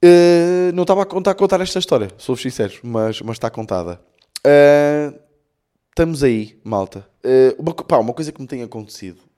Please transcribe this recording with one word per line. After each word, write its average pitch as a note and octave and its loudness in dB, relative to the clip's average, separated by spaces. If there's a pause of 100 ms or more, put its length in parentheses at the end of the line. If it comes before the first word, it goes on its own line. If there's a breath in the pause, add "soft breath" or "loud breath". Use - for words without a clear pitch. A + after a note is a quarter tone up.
Eh, F3 4
não F3+ -2
estava F#3+ 0
a - 0
contar, F#3+ -4
a - 0
contar F#3 0
esta F#3 -6
história, B2+ -2
sou-vos - -8
sincero, A2+ -6 (100)
mas, A2 -4
mas A2 -10
está A2+ -6
contada. F2+ -8 (420)
Eh, D3 4 (800)
estamos E3 -2
aí, A2 -2
malta. G2 -6 (160)
Eh, C3 4
uma D#3+ -6
co-, - -12
pá, D3 2
uma A#2 -2
coisa D#3 -10
que - -18
me C3 -16
tem B2+ -12
acontecido G2+ -16 (180)